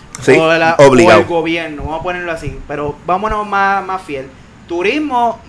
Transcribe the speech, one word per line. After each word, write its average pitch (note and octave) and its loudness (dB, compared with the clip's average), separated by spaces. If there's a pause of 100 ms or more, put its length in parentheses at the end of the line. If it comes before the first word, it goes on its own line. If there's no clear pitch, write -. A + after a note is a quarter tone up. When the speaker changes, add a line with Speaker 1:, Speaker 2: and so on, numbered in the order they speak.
(220)
Speaker 1:
Sí, C3 4
Speaker 2:
O D#3+ 4
la, E3 2
Speaker 1:
obligado. C3+ 8
Speaker 2:
o - 6
el - -6
gobierno, D#3+ -4
vamos D#3 -6
a - -10
ponerlo F3+ -6
así. D3 -10 (100)
Pero C#3+ -8 (100)
vámonos G#3 -4
más, G3 0
más F#3+ -8
fiel. C3+ -12 (420)
Turismo A#3+ -2